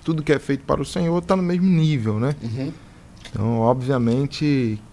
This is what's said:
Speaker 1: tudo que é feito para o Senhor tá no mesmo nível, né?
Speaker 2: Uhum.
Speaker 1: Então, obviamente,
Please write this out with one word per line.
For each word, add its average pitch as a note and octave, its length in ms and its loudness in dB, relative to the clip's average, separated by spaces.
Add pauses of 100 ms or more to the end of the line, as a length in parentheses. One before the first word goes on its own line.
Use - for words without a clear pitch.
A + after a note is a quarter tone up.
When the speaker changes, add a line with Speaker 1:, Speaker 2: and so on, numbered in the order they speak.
Speaker 1:
tudo D#3+ 180 -2
que D3+ 100 2
é C3+ 60 4
feito C#3 260 -4
para C#3+ 160 0
o C#3 40 -4
Senhor E3+ 380 -2
tá F#3+ 140 0
no F#3 60 0
mesmo F3+ 260 0
nível, D3 500 2
né? C3+ 240 -2
Speaker 2:
Uhum. B2+ 300 -6 (580)
Speaker 1:
Então, A2+ 300 -2
obviamente, B2+ 1200 0 (120)